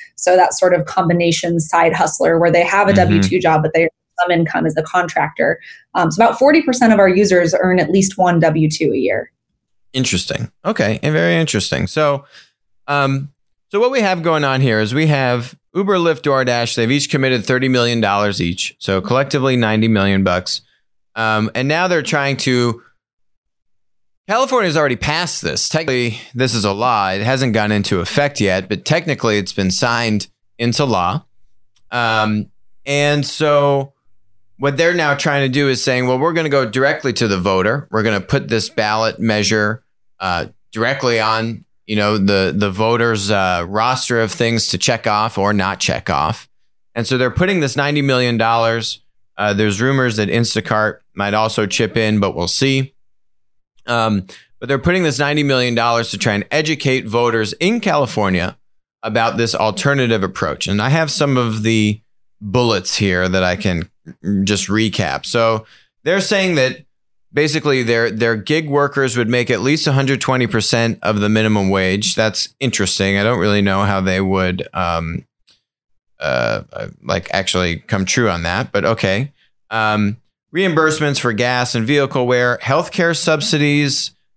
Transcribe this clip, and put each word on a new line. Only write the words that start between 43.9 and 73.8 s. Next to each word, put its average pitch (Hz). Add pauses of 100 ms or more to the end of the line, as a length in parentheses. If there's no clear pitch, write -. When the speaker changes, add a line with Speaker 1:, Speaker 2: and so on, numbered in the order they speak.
Speaker 2:
of 110
things 117
to 113
check 117
off 107
or 101
not 98
check -
off. 78 (460)
And 117
so 131
they're 127
putting 185
this 139
ninety 147
million 123
dollars. 113 (360)
Uh, 104
there's 104
rumors 127
that 104
Instacart 107 (140)
might 101
also 110
chip 110
in, 107
but 98
we'll 85
see. 135 (920)
Um, 110 (320)
but 127
they're 135
putting 180
this 135
ninety 147
million 127
dollars 117
to 98
try 110
and 101
educate 147
voters 113
in 220
California 107 (460)
about 113
this 113
alternative 113
approach. 90
And 101
I 120
have 156
some 143
of 113
the 107 (400)
bullets 113
here 92
that 92
I 90
can 87 (560)
just 95
recap. 95
So 113 (360)
they're 185
saying 185
that 131 (540)
basically 147
their, 117
their 113
gig 151
workers 139
would 117
make 123
at 107
least 147
a 147
hundred 135
twenty 127
percent 117
of 104
the 104
minimum 107
wage. 95
That's 110
interesting. 101
I 101
don't 113
really 104
know 98